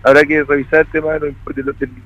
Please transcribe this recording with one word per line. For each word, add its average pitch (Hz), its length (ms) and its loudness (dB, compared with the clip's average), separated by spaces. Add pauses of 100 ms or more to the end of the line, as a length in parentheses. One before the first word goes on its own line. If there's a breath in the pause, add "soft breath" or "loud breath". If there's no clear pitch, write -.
habrá 139 200 6
que 151 200 0
revisar 143 380 0
el 156 60 0
tema 156 260 -4
de 156 80 -4
los 147 80 -6
impu-, - 240 -14
de 135 100 -8
lo, 139 80 -6
del, 135 180 -8 (160)